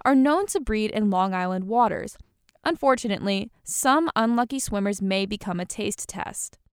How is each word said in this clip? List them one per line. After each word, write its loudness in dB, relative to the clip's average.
are 6
known 6
to -2
breed 0
in 2
Long 2
Island -2
waters. 0
Unfortunately, 0
some 2
unlucky 0
swimmers -2
may 0
become -6
a -4
taste -8
test. -10